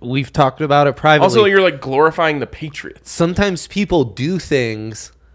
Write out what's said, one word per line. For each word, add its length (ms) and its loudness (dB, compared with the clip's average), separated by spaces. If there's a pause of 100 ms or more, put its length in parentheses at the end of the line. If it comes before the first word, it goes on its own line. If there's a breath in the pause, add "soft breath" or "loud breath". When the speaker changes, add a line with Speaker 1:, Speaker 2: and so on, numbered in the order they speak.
Speaker 1:
we've 320 -4
talked 300 0
about 240 2
it 100 0
privately. 300 4
Speaker 2:
Also, 180 4
you're, 160 4
like, 220 2
glorifying 560 0
the 80 -6
Patriots. 680 -16
Speaker 1:
Sometimes 540 -2
people 380 0
do 340 -4
things 720 -4 (220)